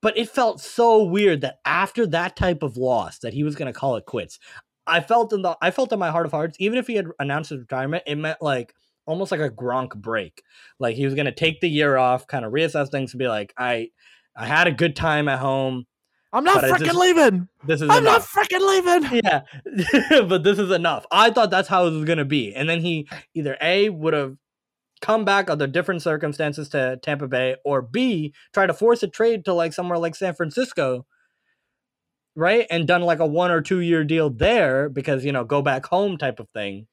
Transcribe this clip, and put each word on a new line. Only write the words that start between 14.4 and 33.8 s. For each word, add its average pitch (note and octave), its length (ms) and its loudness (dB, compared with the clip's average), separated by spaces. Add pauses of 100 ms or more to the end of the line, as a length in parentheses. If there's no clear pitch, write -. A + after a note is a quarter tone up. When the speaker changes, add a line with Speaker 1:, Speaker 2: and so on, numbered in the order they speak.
Speaker 1:
had E3+ 220 4
a D#3+ 40 0
good D#3 220 0
time D3+ 340 0
at C3+ 120 0
home, C3+ 460 -2 (460)
Speaker 2:
I'm C4+ 120 0
not F#4+ 160 4
Speaker 1:
but - 40 2
I - 60 4
Speaker 2:
freaking F4+ 160 2
Speaker 1:
just, E4+ 120 2
Speaker 2:
leaving. D4+ 500 4 (160)
Speaker 1:
this D3 160 0
is D3+ 100 -2
Speaker 2:
I'm A#4+ 140 6
not G#4+ 120 6
Speaker 1:
enough." - 160 -2
Speaker 2:
freaking F#4 280 0 (500)
leaving. A#3+ 140 2
Speaker 1:
Yeah. G3 1000 2
<laughs> F#3 60 0
But F3 160 2
this G3 140 4
is F#3+ 120 0
enough. E3 400 0
I G#3+ 200 6
thought G#3+ 200 2
that's F#3 180 0
how F3+ 180 4
it E3 60 2
was D#3 120 -2
gonna D#3 200 0
be. C3+ 300 -2
And C#3+ 140 -4
then E3 120 -2
he D#3+ 280 -4 (260)
either D3 260 -4
A, F#3 280 2
would D#3+ 260 -2
have C#3 220 -4 (640)
come A3 240 0
back G3 260 2
under D3 160 0
different E3+ 360 -2
circumstances D3+ 680 -4
to C3 320 0
Tampa D3 240 -4
Bay, B2+ 380 0
or C#3 180 0
B, D#3 520 -2 (180)
try G3 140 2
to E3 80 0
force A#3 280 2
a G3+ 60 -4
trade A3 380 0
to, F#3+ 60 -2
like, E3+ 200 0
somewhere F3+ 260 -4
like E3+ 160 -2
San F3+ 200 -4
Francisco, D3+ 720 -4 (1300)
right? G#3 360 2
And E3+ 160 -2
done, F3 160 4
like, E3+ 180 2
a E3 60 4
one E3+ 240 2
or E3 100 2
two F#3 200 0